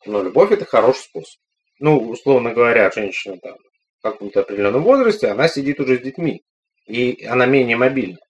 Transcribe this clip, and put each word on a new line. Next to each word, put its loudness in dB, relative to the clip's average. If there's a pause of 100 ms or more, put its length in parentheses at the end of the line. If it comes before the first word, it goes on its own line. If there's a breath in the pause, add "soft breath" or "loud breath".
Но -4
любовь — 2
это 0
хороший 2
способ. -18 (400)
Ну, 2
условно -2
говоря, 2
женщина -8
там -18 (440)
в -20
каком-то -6
определённом -2
возрасте, 2
она 0
сидит -4
уже 0
с -18
детьми, -6 (440)
и -4
она 2
менее 2
мобильна. 0 (120)